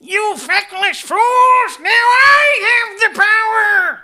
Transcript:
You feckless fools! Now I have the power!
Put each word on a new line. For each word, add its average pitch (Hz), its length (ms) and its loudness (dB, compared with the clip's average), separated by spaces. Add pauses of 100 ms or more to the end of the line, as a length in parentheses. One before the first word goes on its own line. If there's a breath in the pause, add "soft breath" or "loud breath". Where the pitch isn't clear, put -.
You 415 360 -6
feckless 381 640 -6
fools! 494 800 0
Now 339 100 -6
I 480 1080 2
have - 0 -
the 440 180 -2
power! 415 840 0